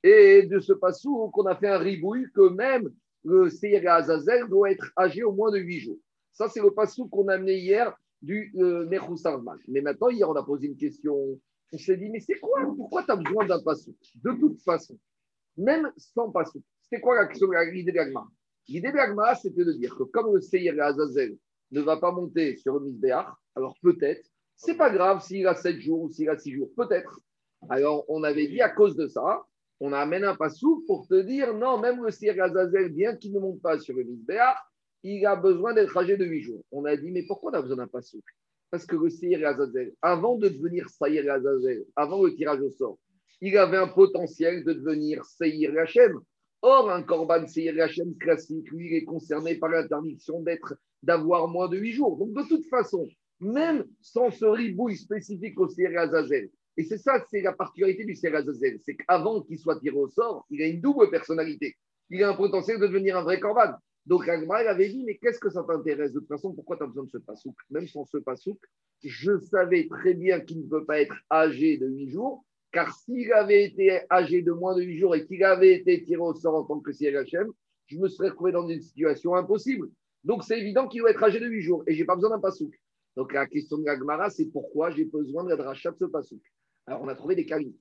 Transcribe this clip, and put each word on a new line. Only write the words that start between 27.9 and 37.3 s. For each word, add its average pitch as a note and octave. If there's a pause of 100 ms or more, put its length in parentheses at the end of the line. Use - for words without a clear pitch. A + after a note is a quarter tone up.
on D#3
avait D3+
dit, G3+
à G#3+
cause G3+
de D3+
ça, D3+ (360)
on C#3
amène D3+
un G3
pasouk B3
pour F#3
te F#3
dire, A#3
non, A#3+
même B3
le A3
Seir G#3
Azazel, F#3
bien G#3
qu'il G3+
ne G3+
monte F#3+
pas D#3+
sur C3+
le B2+
Mizbeach, E3 (460)
il G3
a G3+
besoin F#3
d'être G3+
âgé F3+
de F#3+
huit D#3+
jours. A2 (100)
On C#3+
a D3
dit, D3
mais F3+
pourquoi -